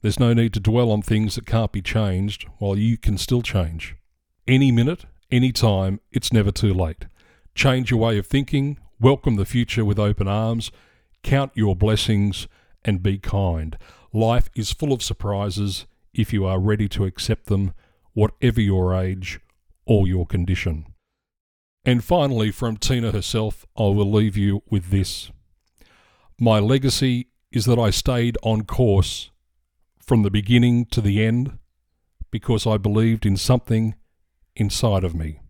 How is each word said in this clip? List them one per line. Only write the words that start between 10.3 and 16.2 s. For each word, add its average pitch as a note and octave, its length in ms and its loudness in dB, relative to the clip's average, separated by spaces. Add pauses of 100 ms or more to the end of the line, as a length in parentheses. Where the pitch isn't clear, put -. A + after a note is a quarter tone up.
count C3+ 340 0
your G#2 200 2
blessings, G2+ 720 0 (360)
and F#2+ 200 -2
be G2 140 0
kind. E2+ 600 -4 (340)
Life A2+ 440 2
is A2 180 -6
full D3 180 -4
of B2 100 -2
surprises G2+ 840 -6 (280)
if - 200 -2